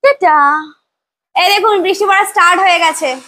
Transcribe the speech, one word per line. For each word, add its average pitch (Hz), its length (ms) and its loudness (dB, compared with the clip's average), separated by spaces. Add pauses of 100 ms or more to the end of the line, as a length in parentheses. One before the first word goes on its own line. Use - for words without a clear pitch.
টাটা। 508 320 2 (1000)
এই 359 140 0
দেখুন 403 320 0
বৃষ্টি 392 240 -2
পড়া 392 200 2
start 359 360 0
হয়ে 359 180 2
গেছে 320 280 -2 (200)